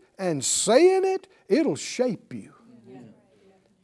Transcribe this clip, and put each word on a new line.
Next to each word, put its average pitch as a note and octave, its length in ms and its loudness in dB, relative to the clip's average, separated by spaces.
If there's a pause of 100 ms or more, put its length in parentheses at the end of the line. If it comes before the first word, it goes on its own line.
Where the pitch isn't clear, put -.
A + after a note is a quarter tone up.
(180)
and E3 260 -4
saying F4+ 640 4
it, F#4+ 220 -4 (200)
it'll A#3 280 0
shape - 580 -6
you. F#2+ 200 -14 (1300)